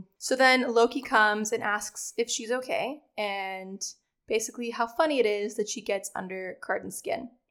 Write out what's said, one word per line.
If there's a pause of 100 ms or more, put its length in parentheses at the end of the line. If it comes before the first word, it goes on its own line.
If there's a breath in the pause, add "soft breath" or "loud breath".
(180)
So
then
Loki
comes
and
asks
if
she's
okay (140)
and (460)
basically
how
funny
it
is
that
she
gets
under
Carden's
skin. (200)